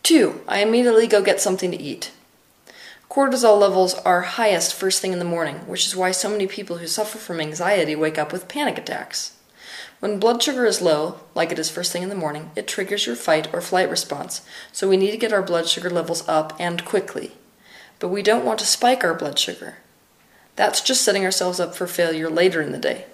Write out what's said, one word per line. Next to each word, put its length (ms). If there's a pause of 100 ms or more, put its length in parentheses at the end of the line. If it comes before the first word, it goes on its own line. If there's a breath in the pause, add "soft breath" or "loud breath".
Two, 440
I 120
immediately 480
go 160
get 180
something 300
to 100
eat. 300 (960 loud breath)
Cortisol 500
levels 360
are 260
highest 540
first 260
thing 120
in 60
the 60
morning, 300 (120)
which 200
is 80
why 160
so 180
many 160
people 320
who 80
suffer 320
from 240
anxiety 540
wake 240
up 120
with 160
panic 300
attacks. 580 (640 loud breath)
When 200
blood 220
sugar 240
is 160
low, 380 (160)
like 160
it 80
is 100
first 220
thing 120
in 60
the 60
morning, 400
it 120
triggers 380
your 100
fight 380
or 80
flight 280
response, 520 (300 loud breath)
so 160
we 100
need 140
to 60
get 160
our 100
blood 240
sugar 220
levels 400
up 300
and 260
quickly. 460 (680 loud breath)
But 80
we 160
don't 220
want 140
to 60
spike 380
our 100
blood 240
sugar. 400 (800 soft breath)
That's 260
just 200
setting 240
ourselves 340
up 160
for 120
failure 420
later 320
in 100
the 60
day. 360